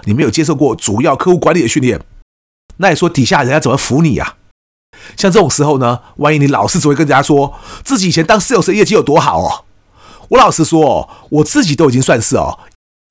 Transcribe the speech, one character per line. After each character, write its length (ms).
你 100
没 80
有 80
接 140
受 100
过 220
主 260
要 140
客 160
户 60
管 160
理 80
的 40
训 160
练， 180
那 140
你 40
说 140
底 160
下 180
人 100
要 60
怎 100
么 80
服 260
你 160
啊？ 180
像 160
这 80
种 100
时 140
候 140
呢， 240
万 140
一 60
你 80
老 220
是 100
只 80
会 80
跟 100
人 40
家 120
说 380
自 160
己 100
以 40
前 120
当 140
sales 300
的 60
业 100
绩 100
有 80
多 160
好 240
哦， 220
我 80
老 120
实 140
说 180
哦， 260
我 160
自 200
己 120
都 140
已 20
经 80
算 200
是 160
哦， 220